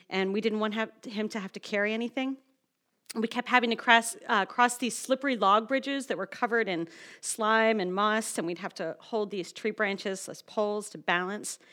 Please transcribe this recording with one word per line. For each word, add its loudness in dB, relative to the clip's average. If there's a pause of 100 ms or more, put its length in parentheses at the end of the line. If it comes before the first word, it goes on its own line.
(100)
and 0
we 0
didn't 0
want 0
have, -2 (160)
him -4
to -6
have -10
to -10
carry -2
anything. -4 (800)
We 0
kept -4
having 4
to 2
cross, 4 (100)
uh, 4
cross 2
these -4
slippery 0
log 4
bridges -2
that -2
were -4
covered 0
in -2 (340)
slime 4
and 0
moss, 0
and -2
we'd -6
have -8
to -6
hold -4
these -6
tree -4
branches -4
as -14
poles -2
to -12
balance. -2 (140)